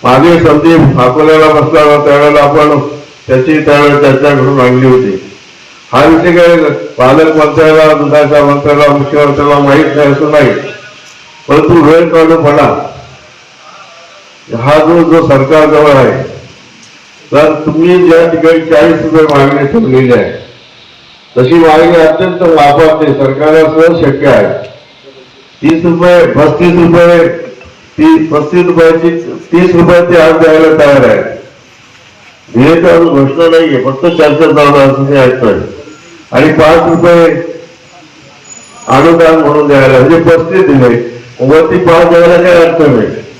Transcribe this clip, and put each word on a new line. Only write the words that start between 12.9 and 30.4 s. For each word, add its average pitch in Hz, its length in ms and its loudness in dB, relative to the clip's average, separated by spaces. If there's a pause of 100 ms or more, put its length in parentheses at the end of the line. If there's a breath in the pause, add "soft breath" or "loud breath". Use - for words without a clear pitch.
हा 139 220 0
जो, 165 240 0
जो 151 240 0
सरकारजवळ 147 640 0
आहे, 127 340 0 (1080)
तर 156 220 0 (120)
तुम्ही 170 440 0
ज्या 165 200 2
ठिकाणी 160 300 0
चाळीस 160 440 0
रुपये 156 200 0
मागणी 143 440 -2
ठेवलेली 131 460 0
आहे, 101 180 -2 (1040)
तशी 127 160 0
मागणी 165 420 2
अत्यंत 170 480 -2
माफात 156 600 2
आहे, 139 100 -2
सरकारला 143 480 0
सहज 160 440 0
शक्य 139 220 -2
आहे. 104 200 0 (1120)
तीस 165 240 -2
रुपये, 175 400 2
पस्तीस 170 480 0
रुपये, 170 540 2 (720)
ती 160 240 2
पस्तीस 156 420 -2
रुपयाची, 165 440 0 (420)
तीस 175 240 0
रुपये 175 260 2
ते 175 200 0
आज 160 120 2
द्यायला 160 340 2